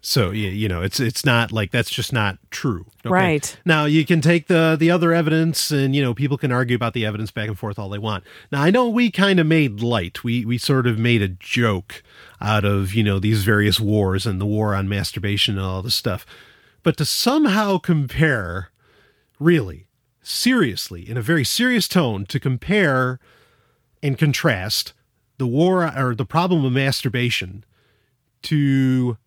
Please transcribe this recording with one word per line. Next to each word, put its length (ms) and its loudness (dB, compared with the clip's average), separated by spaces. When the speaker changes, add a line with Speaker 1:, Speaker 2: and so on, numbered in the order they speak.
Speaker 1:
So, 280 0
y-, 80 -6
you 320 -4
know, 140 -2
it's, 180 -2
it's 240 -2
not, 280 2
like, 200 -2
that's 180 -2
just 220 -6
not 260 -2
true. 360 -4
Okay? 80 0
Speaker 2:
Right. 520 0
Speaker 1:
Now, 220 4
you 200 4
can 140 4
take 260 4
the, 320 4
the 120 4
other 220 4
evidence 600 2
and, 240 2
you 60 2
know, 120 0
people 240 -2
can 140 0
argue 240 2
about 180 -2
the 100 -2
evidence 280 -4
back 160 -6
and 100 -8
forth 200 -8
all 100 -8
they 100 -8
want. 240 -4
Now, 100 0
I 80 4
know 180 2
we 220 2
kinda 340 2
made 380 2
light. 420 -2
We, 200 -2
we 140 -2
sort 280 0
of 120 0
made 240 4
a 60 0
joke 760 -4
out 240 0
of, 300 0
you 80 2
know, 160 2
these 240 0
various 380 2
wars 460 0
and 140 -4
the 60 -2
war 300 0
on 120 -2
masturbation 680 -2
and 80 -4
all 160 -6
this 140 -4
stuff. 280 -4
But 140 2
to 60 -2
somehow 720 0
compare, 920 -2
really, 460 0
seriously, 840 -2
in 80 -8
a 60 -4
very 220 0
serious 440 0
tone, 380 0
to 120 -6
compare 800 0
and 140 0
contrast 720 0
the 80 -2
war 380 2
or 160 0
the 120 -4
problem 380 0
of 80 0
masturbation 920 -2
to 760 0